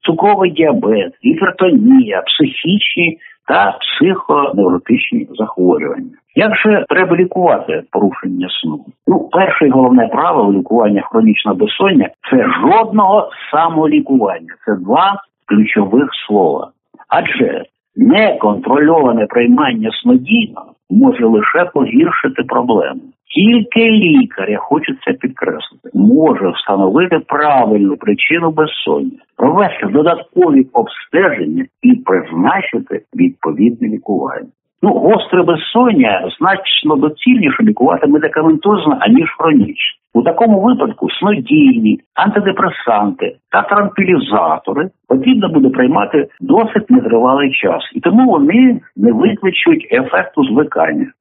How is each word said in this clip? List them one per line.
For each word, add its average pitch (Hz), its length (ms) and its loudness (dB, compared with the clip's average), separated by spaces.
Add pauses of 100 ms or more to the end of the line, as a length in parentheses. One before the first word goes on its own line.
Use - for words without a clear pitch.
цукровий 185 460 0
діабет, 135 600 0 (120)
гіпертонія, 185 960 2
психічні 165 960 -2 (300)
та 185 340 0
психоневротичні 127 1500 -2 (100)
захворювання. 90 720 -2 (260)
Як 208 200 -2
же 208 340 0
треба 175 260 0
лікувати 175 760 -2
порушення 92 580 -4
сну? 147 300 -8 (280)
Ну, - 240 -2
перше 180 360 0
і - 20 4
головне 127 380 4
правило 139 460 0
лікування 104 480 0
хронічного 110 560 0
безсоння — 107 520 0 (220)
це 127 140 2 (160)
жодного 214 680 2 (220)
самолікування. 147 1000 0 (120)
Це 107 100 -2
два 160 460 0 (260)
ключових 107 600 0 (180)
слова. 90 400 -2 (420)
Адже 214 540 -2 (320)
неконтрольоване 135 1300 2
приймання 120 640 0 (140)
снодійного - 680 -2 (180)
може 247 360 2
лише 208 480 0
погіршити 135 760 0
проблему. 110 540 -2 (340)
Тільки 220 440 2
лікар, 160 680 2
я 104 80 -2
хочу - 360 -4 (120)
це - 80 -4
підкреслити, - 800 -8
може 156 560 2
встановити 127 760 0
правильну 120 720 0
причину 160 540 -2
безсоння, 156 680 -4 (180)
провести 170 480 0
додаткові 151 880 2
обстеження 147 920 -2 (180)
і 123 120 6
призначити 107 1080 -4 (140)
відповідне - 720 -2
лікування. 95 600 -6 (340)
Ну, 196 80 2
гостре 185 540 0
безсоння 160 840 0 (100)
значно 185 560 -2
доцільніше 151 680 0
лікувати 131 440 0
медикаментозно, 156 920 0
аніж 165 380 2
хронічно. 151 600 -2 (140)
У 117 80 2
такому 202 400 2
випадку - 480 -2
снодійні, 135 880 2 (160)
антидепресанти 147 1200 -2 (160)
та 196 100 0
транквілізатори 185 1300 -2 (180)
потрібно 190 420 2
буде 139 200 4
приймати 135 580 0 (140)
досить - 480 0
нетривалий 135 600 2
час, 85 300 -2 (140)
і - 40 -6
тому 220 320 4
вони 196 480 4 (180)
не 220 140 2
викличуть 214 800 0
ефекту 143 520 -2
звикання. 147 640 -2 (140)